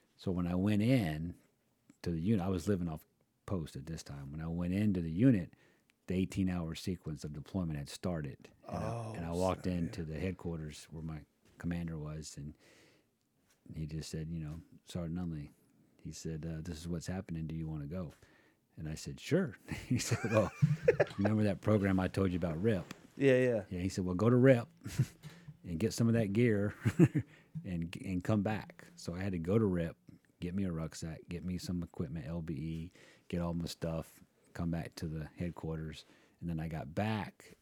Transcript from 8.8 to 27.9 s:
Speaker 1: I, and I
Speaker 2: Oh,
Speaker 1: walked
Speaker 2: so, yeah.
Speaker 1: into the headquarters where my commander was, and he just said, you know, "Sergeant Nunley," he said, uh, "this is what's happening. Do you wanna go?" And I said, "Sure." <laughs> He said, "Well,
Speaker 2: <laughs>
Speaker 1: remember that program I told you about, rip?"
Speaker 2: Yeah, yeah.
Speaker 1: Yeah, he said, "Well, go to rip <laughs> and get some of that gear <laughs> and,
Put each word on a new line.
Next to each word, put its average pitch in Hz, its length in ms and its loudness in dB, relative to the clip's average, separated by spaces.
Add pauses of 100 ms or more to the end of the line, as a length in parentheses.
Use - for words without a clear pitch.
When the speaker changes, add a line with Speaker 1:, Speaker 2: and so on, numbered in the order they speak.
Speaker 1:
I, 113 340 -6
and 85 100 -8
I - 20 -6
Speaker 2:
Oh, 85 80 -4
Speaker 1:
walked 90 300 2
Speaker 2:
so, 90 40 0
yeah. 90 60 0
Speaker 1:
into 85 260 -2
the 78 160 -6
headquarters 82 720 -6
where 80 140 -12
my 78 140 -8 (400)
commander 85 400 -4
was, - 380 -10
and 151 180 -12 (1200)
he 78 100 -6
just 78 240 -8
said, 80 200 -6
you 82 100 -6
know, 78 200 -8 (260)
"Sergeant 85 320 -6
Nunley," 78 320 -6 (540)
he 78 80 -10
said, 80 340 -8
uh, 80 160 -6
"this 80 160 -8
is 85 100 -10
what's 85 180 -4
happening. 87 400 -6
Do 78 80 -6
you 80 140 -6
wanna 76 180 -6
go?" 82 260 -8 (640)
And 78 100 -8
I 78 60 -6
said, - 260 -10
"Sure." 151 360 0 (120)
<laughs> - 200 -10
He 123 100 2
said, - 200 0 (140)
"Well, 101 180 6 (340)
Speaker 2:
<laughs> - 340 4
Speaker 1:
remember 107 260 4
that 101 160 2
program 98 400 6
I 92 80 2
told 95 240 2
you 90 40 0
about, 82 260 0
rip?" 101 300 2 (240)
Speaker 2:
Yeah, 135 200 6
yeah. 123 340 4
Speaker 1:
Yeah, 90 100 -4
he 95 80 0
said, 95 160 -2
"Well, 90 100 0
go 104 160 6
to 127 60 8
rip 123 320 8 (480)
<laughs> - 480 -20
and 85 140 -4
get - 140 2
some 117 160 4
of 113 60 6
that 110 180 2
gear 104 420 4 (240)
<laughs> - 640 2
and, 85 400 -4